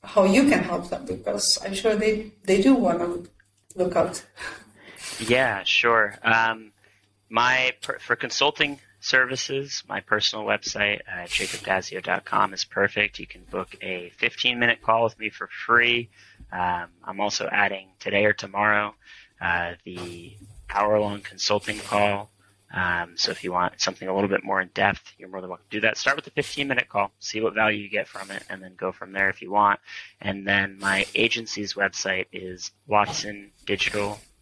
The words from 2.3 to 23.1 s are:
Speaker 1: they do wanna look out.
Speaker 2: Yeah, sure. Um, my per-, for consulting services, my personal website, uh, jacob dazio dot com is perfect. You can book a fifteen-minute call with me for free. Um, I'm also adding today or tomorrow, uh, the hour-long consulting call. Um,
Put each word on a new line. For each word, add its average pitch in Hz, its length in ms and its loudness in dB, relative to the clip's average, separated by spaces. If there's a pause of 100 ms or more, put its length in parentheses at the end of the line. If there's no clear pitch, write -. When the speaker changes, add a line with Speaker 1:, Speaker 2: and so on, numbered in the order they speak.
Speaker 1:
they - 180 4
do 269 140 8
wanna 175 480 0 (520)
look 180 200 0
out. - 260 0 (960)
Speaker 2:
Yeah, 113 440 2
sure. 113 600 4
Um, 113 500 2 (560)
my 127 420 2 (100)
per-, - 180 -6
for - 180 -2
consulting 143 640 0 (200)
services, 131 880 -2
my 101 140 -6
personal 107 440 0
website, 104 560 -2 (100)
uh, 90 160 -8
jacob - 340 -4
dazio 95 420 -2
dot 90 220 -2
com 101 280 2
is - 120 -6
perfect. 101 540 0
You 98 80 -12
can 90 180 -20
book - 360 -8
a 90 360 -8
fifteen-minute 120 640 0
call 113 240 4
with - 140 -2
me 110 100 -6
for - 180 -10
free. 120 640 2 (420)
Um, 90 360 -2 (160)
I'm 98 180 -6
also 104 280 -2
adding 98 400 0 (100)
today 101 260 2
or 104 80 4
tomorrow, 104 600 0 (460)
uh, 87 360 -2 (100)
the 87 500 -12 (340)
hour-long 104 520 2
consulting 104 580 -4
call. 101 500 0 (440)
Um, 87 440 -2